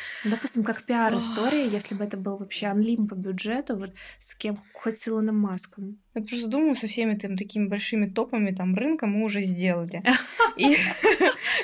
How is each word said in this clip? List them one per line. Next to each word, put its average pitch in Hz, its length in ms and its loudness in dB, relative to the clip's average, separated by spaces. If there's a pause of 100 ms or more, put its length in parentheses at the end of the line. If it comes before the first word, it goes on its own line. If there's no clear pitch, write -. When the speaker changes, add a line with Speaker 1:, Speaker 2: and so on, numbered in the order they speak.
(240)
Speaker 1:
Допустим, 226 400 0
как 226 220 -2
пиар-история, 233 800 2
Speaker 2:
Ох. 208 80 0
Speaker 1:
если 202 200 -4
бы 196 100 -4
это 208 120 -6
был 196 200 -6
вообще 202 300 -6
анлим 214 420 2
по 196 60 -8
бюджету, 208 640 -4
вот 190 160 -8 (260)
с - 160 -12
кем, 208 240 -6 (140)
хоть 220 260 -4
с - 100 -8
Илоном 214 300 2
Маском. 196 600 -4 (160)
Speaker 2:
Я 233 60 -2
просто 233 280 -6
думаю, 285 260 4
со 220 120 -2
всеми 220 280 0
там 196 220 -4
такими 208 300 -2
большими 202 400 0
топами, 214 480 0
там, 185 200 2
рынка 269 320 0
мы 208 180 2
уже 202 160 -2
сделали. 175 600 0
Speaker 1:
<laughs> 254 520 2
Speaker 2:
И 285 220 6 (880)